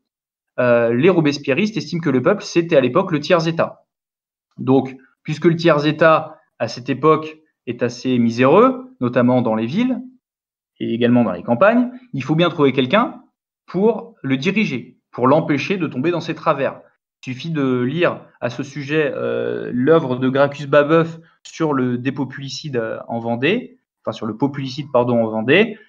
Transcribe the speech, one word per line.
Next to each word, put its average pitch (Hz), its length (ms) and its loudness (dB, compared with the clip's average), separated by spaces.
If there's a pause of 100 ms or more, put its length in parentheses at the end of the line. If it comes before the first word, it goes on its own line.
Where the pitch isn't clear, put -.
(600)
euh, 120 340 4
les 143 160 4
robespierristes 151 680 0
estiment 160 240 -6
que 160 80 -2
le 127 120 2
peuple, 196 220 0
c'était 170 320 0
à 135 60 6
l'époque 160 320 0
le 143 80 -2
tiers-état. 165 640 -2 (720)
Donc, 131 380 0 (280)
puisque 156 220 -2
le 165 100 4
tiers-état, 156 840 2 (200)
à 120 80 -4
cette 123 220 -10
époque, 147 480 0 (280)
est 123 160 -8
assez 123 380 -2
miséreux, 135 800 4
notamment 123 420 2
dans 113 140 0
les 113 100 -2
villes 220 360 -2 (800)
et 80 140 -4
également 120 300 4
dans 95 80 -2
les 87 120 -8
campagnes, 233 460 2 (220)
il 135 100 -8
faut 143 140 -2
bien 170 140 2
trouver 143 240 2
quelqu'un 190 500 0 (420)
pour 202 560 -2
le 135 140 -2
diriger, 156 640 -4 (120)
pour 120 160 0
l'empêcher 156 500 2
de 165 100 -4
tomber 139 240 -2
dans 165 80 -2
ses 160 160 -8
travers. 139 460 -2 (440)
Il 131 80 -8
suffit 160 180 -10
de 135 280 0
lire 123 400 -2 (220)
à 123 80 -4
ce 131 140 -8
sujet, 147 520 -4
euh, 117 580 -4
l'œuvre 131 440 2
de 131 100 -2
Gracchus 139 400 0
Babeuf 156 520 2 (240)
sur 151 300 -4
le 127 240 0
dépopulicide, 135 800 -8
euh, 113 320 -4
en 117 120 -6
Vendée, 131 580 -2 (260)
enfin 117 80 -6
sur 110 140 -8
le 107 120 -6
populicide, 131 560 -4
pardon, 120 300 2
en 110 60 -2
Vendée. 135 480 2 (120)